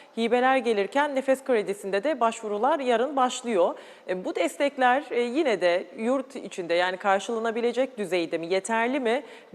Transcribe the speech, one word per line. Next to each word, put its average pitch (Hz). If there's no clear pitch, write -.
hibeler 247
gelirken 240
nefes 262
kredisinde 196
de 294
başvurular 226
yarın 254
başlıyor. 240
E, 185
bu 330
destekler, 277
e, 240
yine 240
de 175
yurt 262
içinde, 170
yani 180
karşılanabilecek 226
düzeyde 170
mi, 165
yeterli 226
mi, 240